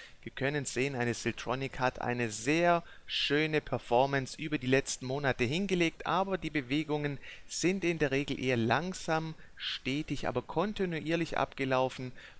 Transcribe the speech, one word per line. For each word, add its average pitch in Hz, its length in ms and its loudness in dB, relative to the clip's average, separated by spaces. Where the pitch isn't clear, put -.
Wir - 80 -10
können 139 360 -2
sehen, 135 280 0
eine 120 200 2
Siltronic 131 640 -4
hat 127 220 0
eine 120 260 0
sehr 160 540 2
schöne 151 560 0
Performance 131 760 2
über 151 200 -2
die 127 80 -4
letzten 131 400 2
Monate 131 380 2
hingelegt, 175 600 0
aber 185 320 0
die 175 140 -4
Bewegungen 147 640 0
sind 185 340 0
in 170 160 2
der 147 120 4
Regel 139 280 0
eher 127 200 2
langsam, 160 760 0
stetig, - 720 -4
aber - 140 0
kontinuierlich 170 960 -2
abgelaufen. 131 720 0